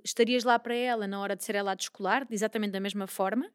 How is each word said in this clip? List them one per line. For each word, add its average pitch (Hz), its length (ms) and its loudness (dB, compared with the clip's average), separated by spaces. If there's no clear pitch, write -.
estarias 240 400 2
lá 240 140 6
para 240 160 -4
ela 240 340 0
na 196 120 -4
hora 202 140 -2
de 190 80 -6
ser 202 140 -2
ela 196 160 0
a - 20 -4
descolar, 208 500 0
de 226 100 -6
exatamente 214 360 0
da 190 100 -2
mesma 196 280 -4
forma 220 460 0